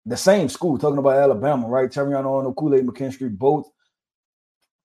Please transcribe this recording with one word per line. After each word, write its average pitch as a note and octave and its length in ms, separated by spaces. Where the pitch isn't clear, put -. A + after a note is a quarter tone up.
the B2 120
same F#3+ 320
school, - 300
talking C#3+ 180
about C3+ 200
Alabama, C3+ 500
right? B2+ 220
Terrion C#3 360
Arnold, C3+ 300
Kool-Aid C#3 320
McKinstry, B2+ 500
both. C3+ 320